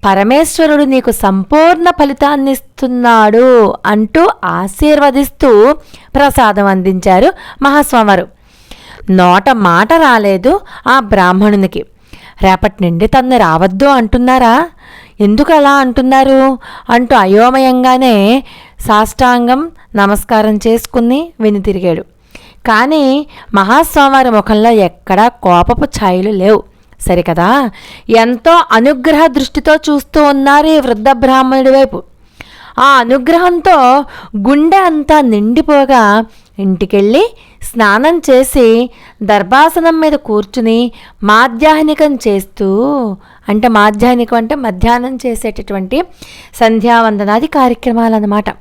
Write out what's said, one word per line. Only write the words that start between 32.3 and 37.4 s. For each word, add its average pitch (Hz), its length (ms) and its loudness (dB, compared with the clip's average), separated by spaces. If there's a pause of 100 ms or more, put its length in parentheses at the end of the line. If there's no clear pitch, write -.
ఆ - 40 2
అనుగ్రహంతో 277 1200 2 (320)
గుండె 294 400 2
అంతా 311 440 0
నిండిపోగా, 233 1040 0 (340)
ఇంటికెళ్ళి 202 760 -2 (300)